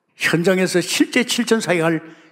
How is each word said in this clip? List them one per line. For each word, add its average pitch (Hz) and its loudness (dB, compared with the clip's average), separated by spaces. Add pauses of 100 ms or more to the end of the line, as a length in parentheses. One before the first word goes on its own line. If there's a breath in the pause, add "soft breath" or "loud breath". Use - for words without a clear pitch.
(140)
현장에서 180 0
실제 233 0
칠천 226 0
사역할 165 0 (300 loud breath)